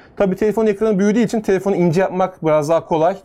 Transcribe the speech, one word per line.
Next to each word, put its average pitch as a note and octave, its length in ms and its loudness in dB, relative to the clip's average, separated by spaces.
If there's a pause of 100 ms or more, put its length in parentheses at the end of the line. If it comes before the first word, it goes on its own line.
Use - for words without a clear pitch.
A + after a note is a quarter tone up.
(160)
Tabii F#3 200 0
telefon G#3+ 300 0
ekranı G#3+ 320 0
büyüdüğü G#3 220 2
için A3+ 200 -2
telefonu G3 360 -2
ince F3 240 2
yapmak F#3 440 -4
biraz D3+ 240 2
daha E3 180 0
kolay. E3+ 380 0